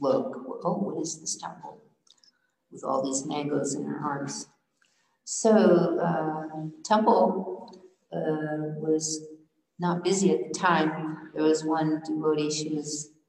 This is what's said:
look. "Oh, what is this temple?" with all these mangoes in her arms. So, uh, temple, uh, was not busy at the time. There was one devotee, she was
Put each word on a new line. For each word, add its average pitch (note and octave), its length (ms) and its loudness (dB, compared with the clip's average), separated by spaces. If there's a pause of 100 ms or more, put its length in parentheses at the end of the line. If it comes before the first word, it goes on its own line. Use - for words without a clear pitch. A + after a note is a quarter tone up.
look. - 640 -2
"Oh, G3+ 140 0
what - 220 -2
is - 200 -6
this - 160 -6
temple?" - 460 -14 (880)
with - 140 -16
all C3+ 180 0
these C3+ 240 -4
mangoes D3 480 -2
in C#3+ 100 -4
her C#3+ 140 -6
arms. C#3+ 500 -6 (760)
So, F3 760 6
uh, D#3 680 -2 (160)
temple, F#3+ 1000 2 (300)
uh, D#3 680 -2
was D#3 460 -2 (520)
not F3 240 0
busy F#3 300 4
at - 160 0
the - 100 -6
time. D#3+ 760 0
There D#3 100 -2
was D#3 200 4
one D#3 420 0
devotee, D3+ 440 0
she D3+ 240 -4
was - 360 -6 (180)